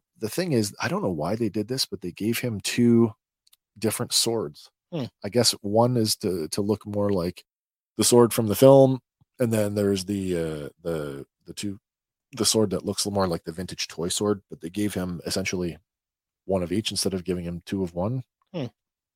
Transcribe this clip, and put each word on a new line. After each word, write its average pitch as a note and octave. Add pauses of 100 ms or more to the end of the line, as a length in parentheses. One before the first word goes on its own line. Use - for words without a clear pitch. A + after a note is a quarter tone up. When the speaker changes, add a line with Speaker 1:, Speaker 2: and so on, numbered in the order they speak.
(180)
Speaker 1:
the G#2+
thing F3
is, G#2
I A2+
don't F#3
know G2+
why E2
they A2
did G#2
this, C3
but -
they F2
gave A2
him G#2+
two A#2 (640)
different A2
swords. G#2+ (220)
Speaker 2:
Hmm. D3 (200)
Speaker 1:
I G2+
guess A2+ (100)
one A2+
is A2
to, F2
to -
look G#2
more G#2
like F2+ (520)
the G#2+
sword A#2+
from A2+
the G2+
film, C3+ (400)
and A#2
then G#2
there's G2+
the, F#2+
uh, D#2 (140)
the, D2 (220)
the E2
two, G2+ (520)
the G#2+
sword G#2+
that F2+
looks G2+
more G2
like E2
the E2+
vintage F2
toy E2
sword, G#2
but -
they E2+
gave G2+
him F2+
essentially F2+ (640)
one F#2
of E2+
each A2
instead G2
of F2+
giving F2+
him E2+
two G2
of E2+
one, A2 (300)
Speaker 2:
Hmm. D3 (500)